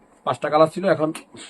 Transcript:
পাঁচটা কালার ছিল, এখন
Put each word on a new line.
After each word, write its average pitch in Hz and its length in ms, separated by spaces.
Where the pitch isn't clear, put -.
পাঁচটা 139 260
কালার 156 240
ছিল, 185 140
এখন 156 240